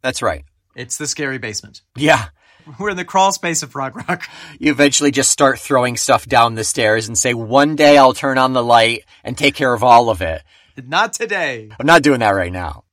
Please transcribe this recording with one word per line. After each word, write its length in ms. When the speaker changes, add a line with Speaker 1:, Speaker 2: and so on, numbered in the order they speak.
Speaker 1:
That's 200
right. 220
Speaker 2:
It's 220
the 100
scary 300
basement. 440
Speaker 1:
Yeah. 300
Speaker 2:
We're 120
in 80
the 80
crawl 260
space 320
of 80
prog 240
rock. 320
Speaker 1:
You 120
eventually 400
just 200
start 260
throwing 380
stuff 320
down 280
the 100
stairs 420
and 100
say, 160
"One 440
day 200
I'll 160
turn 240
on 160
the 100
light 420
and 140
take 180
care 180
of 100
all 260
of 120
it." 220
Speaker 2:
Not 280
today. 560
Speaker 1:
I'm 80
not 160
doing 160
that 120
right 200
now. 420